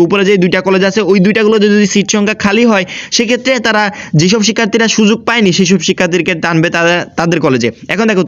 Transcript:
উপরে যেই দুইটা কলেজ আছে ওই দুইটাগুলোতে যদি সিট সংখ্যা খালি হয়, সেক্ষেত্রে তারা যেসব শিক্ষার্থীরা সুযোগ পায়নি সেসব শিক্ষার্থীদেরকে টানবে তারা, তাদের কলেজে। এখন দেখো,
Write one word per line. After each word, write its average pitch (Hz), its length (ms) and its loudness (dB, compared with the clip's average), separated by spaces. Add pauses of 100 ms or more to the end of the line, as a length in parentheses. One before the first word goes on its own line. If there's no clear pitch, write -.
উপরে 196 200 0
যেই 202 160 4
দুইটা 180 240 0
কলেজ 190 220 2
আছে 190 100 -2 (120)
ওই 202 140 2
দুইটাগুলোতে 214 480 2
যদি 208 200 2
সিট 208 200 0
সংখ্যা 208 300 -2
খালি 208 280 2
হয়, 190 140 0 (300)
সেক্ষেত্রে 240 380 -2 (140)
তারা 214 160 0 (360)
যেসব 185 280 2
শিক্ষার্থীরা 226 400 0 (100)
সুযোগ 220 300 2
পায়নি 226 300 2
সেসব 190 300 2
শিক্ষার্থীদেরকে 180 460 -2 (100)
টানবে 170 320 0
তারা, 170 200 0 (240)
তাদের 170 260 -2
কলেজে। 120 240 0 (240)
এখন 208 160 0
দেখো, 185 180 0